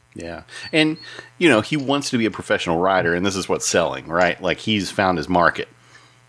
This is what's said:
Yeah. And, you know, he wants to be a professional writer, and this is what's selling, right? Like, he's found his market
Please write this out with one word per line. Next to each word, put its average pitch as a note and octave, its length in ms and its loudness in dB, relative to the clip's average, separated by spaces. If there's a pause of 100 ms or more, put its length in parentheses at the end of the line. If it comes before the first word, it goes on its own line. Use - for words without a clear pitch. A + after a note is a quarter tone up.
(140)
Yeah. E2+ 300 -12 (280)
And, D#3 240 0 (420)
you E3+ 100 4
know, A2 120 6
he D3+ 160 -2
wants C#3 340 -2
to B2+ 80 0
be A2+ 80 2
a G2+ 40 0
professional F2+ 480 -2
writer, F2+ 340 2
and F2 140 0
this F#2+ 80 0
is F#2 140 -4
what's E2 180 -2
selling, D2 400 0
right? F2 340 2
Like, F2+ 200 -2
he's G#2 300 -2
found F#2 280 0
his D2+ 100 -6
market F2 400 2 (600)